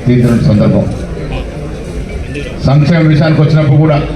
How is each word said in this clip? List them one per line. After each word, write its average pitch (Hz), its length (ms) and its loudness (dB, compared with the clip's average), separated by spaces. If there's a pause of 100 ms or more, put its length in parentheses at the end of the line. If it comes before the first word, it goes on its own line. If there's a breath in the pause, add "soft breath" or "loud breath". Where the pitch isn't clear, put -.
తీర్చిన 120 300 2 (140)
సందర్భం. 104 360 2 (1800)
సంక్షేమ 151 320 4 (120)
విషయానికి 151 300 2
వచ్చినప్పుడు 147 420 2
కూడా 147 140 2 (160)